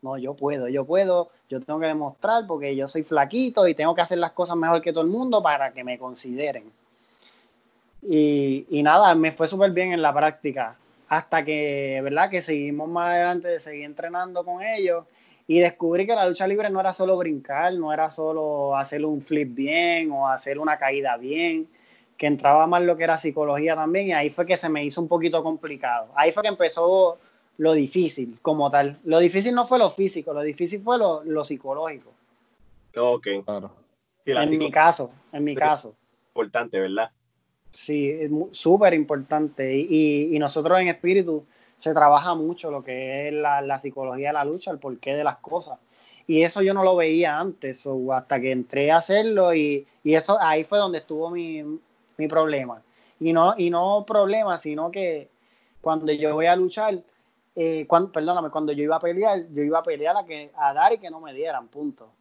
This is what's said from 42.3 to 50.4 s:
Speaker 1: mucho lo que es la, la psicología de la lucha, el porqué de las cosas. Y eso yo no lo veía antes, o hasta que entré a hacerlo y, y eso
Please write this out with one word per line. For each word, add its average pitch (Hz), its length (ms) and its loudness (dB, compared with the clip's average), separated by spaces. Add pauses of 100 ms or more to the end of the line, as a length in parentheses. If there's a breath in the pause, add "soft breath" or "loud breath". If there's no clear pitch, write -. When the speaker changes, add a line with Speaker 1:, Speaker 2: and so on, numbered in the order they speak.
Speaker 1:
mucho 165 380 -6
lo 139 100 -8
que 131 460 -8
es 151 60 -6
la, 147 260 0
la 139 180 -4
psicología 135 520 -8
de - 20 -2
la 147 120 -2
lucha, 170 280 -8
el 151 60 -10
porqué 135 360 -8
de 147 80 -2
las 143 140 -2
cosas. 156 420 -10 (480 soft breath)
Y 160 160 4
eso 170 180 0
yo 196 140 4
no 196 80 0
lo 185 140 6
veía 160 420 2
antes, 151 480 -8
o 135 260 -4
hasta 127 280 -2
que 131 100 -2
entré 135 400 0
a 160 60 6
hacerlo 190 580 4
y, 147 320 0 (160 soft breath)
y 151 140 4
eso 175 240 2